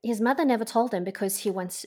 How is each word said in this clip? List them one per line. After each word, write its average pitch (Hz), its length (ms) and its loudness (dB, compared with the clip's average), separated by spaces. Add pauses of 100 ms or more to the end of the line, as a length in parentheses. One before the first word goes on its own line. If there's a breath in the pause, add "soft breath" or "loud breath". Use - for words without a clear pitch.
His 226 180 -2
mother 277 240 2
never 233 200 4
told 233 300 0
him 180 80 0
because 196 360 -2
he 208 120 -2
wants, 185 360 -6